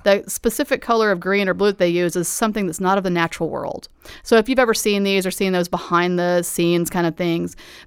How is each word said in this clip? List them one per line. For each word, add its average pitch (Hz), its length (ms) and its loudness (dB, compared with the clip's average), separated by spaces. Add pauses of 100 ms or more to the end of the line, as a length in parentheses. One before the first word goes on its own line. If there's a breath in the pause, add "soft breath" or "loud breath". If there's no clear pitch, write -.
the 202 220 4
specific - 540 -2
color 226 300 2
of 180 80 0
green 190 300 0
or - 40 0
blue 202 180 2
that 202 60 -4
they 175 120 2
use 175 260 0
is 175 140 -2
something 214 380 -2
that's 160 120 -8
not 190 180 2
of 196 60 -2
the 190 60 -2
natural 170 400 -2
world. - 400 -8 (340 loud breath)
So 233 140 4
if 220 100 4
you've 254 120 0
ever 226 160 4
seen 202 280 0
these 196 220 0
or 185 60 -2
seen 196 200 -2
those 175 160 0
behind 175 500 0
the 175 260 2
scenes 170 480 0
kind 175 140 0
of 165 120 -2
things, 175 400 -4 (300 loud breath)